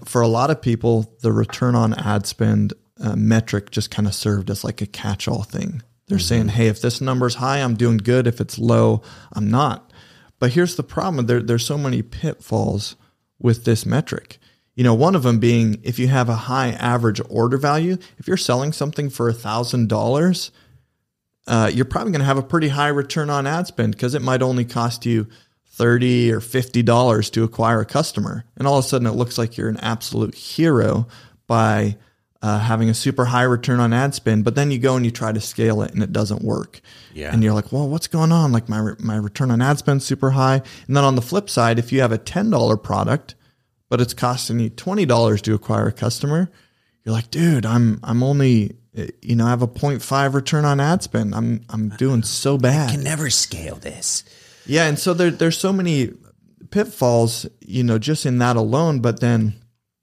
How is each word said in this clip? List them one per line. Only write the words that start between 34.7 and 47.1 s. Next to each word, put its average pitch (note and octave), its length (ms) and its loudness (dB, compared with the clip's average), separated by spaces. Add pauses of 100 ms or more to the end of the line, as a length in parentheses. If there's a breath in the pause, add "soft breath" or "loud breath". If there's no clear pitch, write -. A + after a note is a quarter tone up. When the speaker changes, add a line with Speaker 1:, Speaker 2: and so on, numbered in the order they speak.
Speaker 1:
go C3 180 2
and B2+ 100 0
you A2+ 60 0
try A2+ 200 -4
to A2 100 -4
scale A2 400 0
it - 120 -6
and A2 100 0
it G2 100 -6
doesn't G#2+ 300 -2
work. - 360 -6 (340 loud breath)
Speaker 2:
Yeah. D2 200 -10
Speaker 1:
And A2 100 4
you're G#2+ 120 4
like, G#2 160 -4
"Well, C#3 180 -2
what's D#3 180 -4
going D#3+ 240 2
on? D#3+ 200 4
Like, A#2 180 0
my G#2 100 -2
re-, G#2+ 200 -2
my A2 160 -4
return G#2+ 360 -2
on A#2 100 2
ad C#3 180 2
spend's C#3 260 0
super C3+ 260 0
high." C3 300 2 (260 loud breath)
And C3 80 0
then C#3+ 80 4
on C#3 120 4
the B2 80 0
flip G3 260 -4
side, A#2 300 2
if A#2+ 120 -2
you C3+ 100 2
have A#2+ 100 2
a A2+ 80 -2
ten G#3+ 320 -2
dollar A#2 260 2
product, A2 560 -2 (560)
but B2 100 0
it's A#2+ 140 0
costing A#2+ 460 -2
you A2 100 -2
twenty F#3+ 360 -2
dollars A#2 380 2
to A2 120 0
acquire G#2+ 320 -2
a A2+ 60 -2
customer, D3 580 -2 (520 soft breath)
you're A2 120 -4